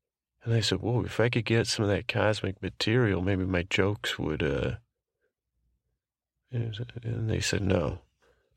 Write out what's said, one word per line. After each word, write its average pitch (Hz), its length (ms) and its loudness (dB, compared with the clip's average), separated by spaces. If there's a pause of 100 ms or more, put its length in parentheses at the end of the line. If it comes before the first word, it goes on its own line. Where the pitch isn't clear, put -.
(440)
And 117 100 -2
I 117 60 4
said, 101 220 0
"Whoa, 107 240 0
if - 140 -4
I 117 100 4
could 120 160 0
get 113 200 2
some - 200 0
of 101 40 2
that 92 180 0
cosmic 101 540 0
material, 104 600 0
maybe 92 240 0
my 92 180 0
jokes - 560 0
would," 78 240 -2
uh, 67 320 0 (1800)
and 113 800 -6
they 90 80 0
said, 92 240 0
"No." 92 380 2 (560)